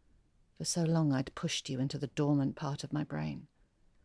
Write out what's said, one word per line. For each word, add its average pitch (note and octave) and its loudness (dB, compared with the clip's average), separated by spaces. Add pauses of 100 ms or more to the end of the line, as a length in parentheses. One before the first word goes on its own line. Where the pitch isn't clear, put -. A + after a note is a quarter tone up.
(560)
For D#3+ -8
so E3+ 0
long D#3+ 4
I'd C3 0
pushed - -4
you C3 -2
into C3+ 0
the C#3+ -4
dormant C#3+ 2
part C#3+ -6
of - -6
my D3+ 0
brain. D3+ -6 (560)